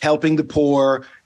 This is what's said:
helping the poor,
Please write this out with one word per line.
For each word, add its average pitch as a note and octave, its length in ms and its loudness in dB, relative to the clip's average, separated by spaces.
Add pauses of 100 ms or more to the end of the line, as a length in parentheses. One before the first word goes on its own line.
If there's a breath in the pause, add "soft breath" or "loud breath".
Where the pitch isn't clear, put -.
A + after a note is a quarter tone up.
helping D#3 340 0
the D3+ 80 0
poor, C#3 640 0 (200 loud breath)